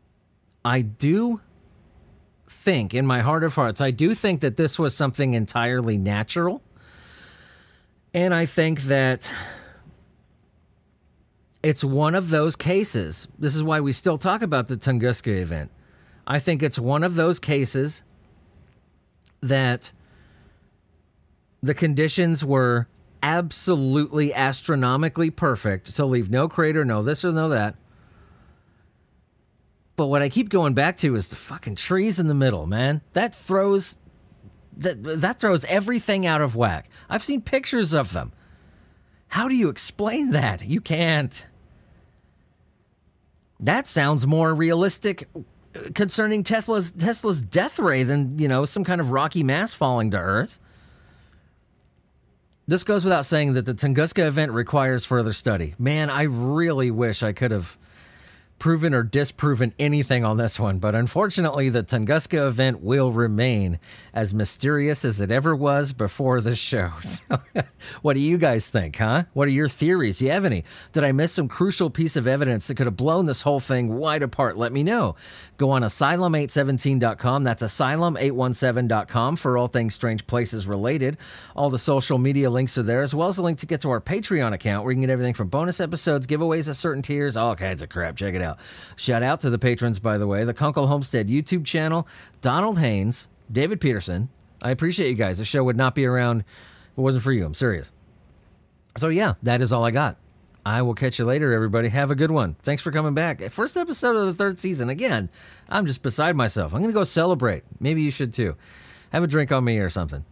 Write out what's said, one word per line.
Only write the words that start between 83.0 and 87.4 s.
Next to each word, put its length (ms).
as 140
well 140
as 80
a 60
link 160
to 60
get 160
to 80
our 120
Patreon 520
account 300
where 80
you 40
can 60
get 80
everything 240
from 140
bonus 320
episodes, 480
giveaways 420
at 60
certain 260
tiers, 360
all 180